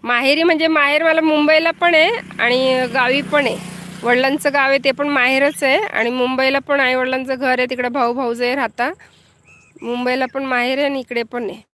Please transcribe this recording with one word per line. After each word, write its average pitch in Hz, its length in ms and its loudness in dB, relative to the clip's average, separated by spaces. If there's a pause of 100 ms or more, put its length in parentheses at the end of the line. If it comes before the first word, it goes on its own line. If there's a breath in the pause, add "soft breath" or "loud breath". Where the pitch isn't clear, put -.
माहेरी 269 380 2
म्हणजे 330 240 2
माहेर 302 380 2
मला 320 160 4
मुंबईला 311 500 4
पण 349 240 2
आहे 320 160 4 (280)
आणि 254 560 0
गावी 254 280 2
पण 285 240 0
आहे. 220 100 -2 (460)
वडिलांचं 269 500 2
गाव 277 160 2
आहे 277 160 2
ते 277 60 4
पण 285 180 -2
माहेरच 277 540 2
आहे 269 160 4
आणि 240 320 -2
मुंबईला 262 480 0
पण 277 220 -2
आई 254 140 2
वडिलांचं 262 400 -2
घर 254 240 0
आहे, 254 120 0
तिकडे 247 180 -4
भाऊ 240 240 -2
भाऊजे 240 420 -2
राहता. 254 360 -4 (920 soft breath)
मुंबईला 247 520 -4
पण 269 100 -6
माहेर 262 340 -2
आहे 285 80 0
आणि 277 140 -4
इकडे 240 220 -6
पण 226 280 -8
आहे. 196 100 -14 (140)